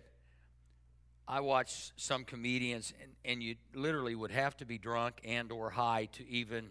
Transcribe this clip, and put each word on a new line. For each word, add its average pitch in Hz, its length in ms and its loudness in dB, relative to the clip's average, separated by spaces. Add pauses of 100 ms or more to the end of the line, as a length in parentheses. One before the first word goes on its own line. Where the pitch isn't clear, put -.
(1300)
I 131 120 0
watch 135 560 2
some 131 280 0
comedians, 123 760 0
and, 90 100 -16 (140)
and 123 180 -2
you 113 120 -2 (180)
literally 135 400 0
would 110 180 -4
have 135 260 2
to 135 80 -10
be 117 120 -6
drunk 117 460 0
and 117 280 -2
or 113 180 -4
high 113 440 2
to 123 160 -12
even 117 400 -2